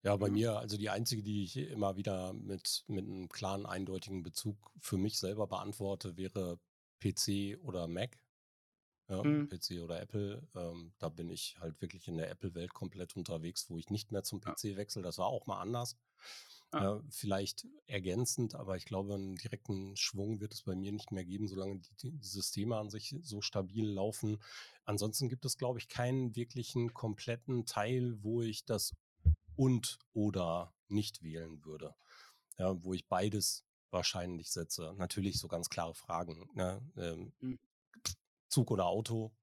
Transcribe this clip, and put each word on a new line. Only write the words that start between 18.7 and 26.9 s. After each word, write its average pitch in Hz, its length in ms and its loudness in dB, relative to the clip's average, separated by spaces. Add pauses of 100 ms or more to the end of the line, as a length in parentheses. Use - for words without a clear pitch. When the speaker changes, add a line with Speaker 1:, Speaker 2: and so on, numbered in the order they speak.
Speaker 1:
ich - 80 -8
glaube, 101 300 0
'n 95 200 -2
direkten 98 640 -6
Schwung 104 440 0
wird 104 120 -6
es - 100 -10
bei 95 120 0
mir 98 160 -2
nicht 104 200 -6
mehr 92 140 -2
geben, 98 220 -2
solange 95 320 -4
die, - 160 -18
die, 131 180 -6
die 117 140 -8
Systeme 101 500 0
an 107 120 -2
sich 110 340 -6
so 104 180 -4
stabil 101 460 0
laufen. 104 520 2 (460)
Ansonsten 107 440 2
gibt 117 160 -4
es, - 120 0
glaub 123 200 0
ich, - 120 -6
keinen 123 460 2
wirklichen 120 580 0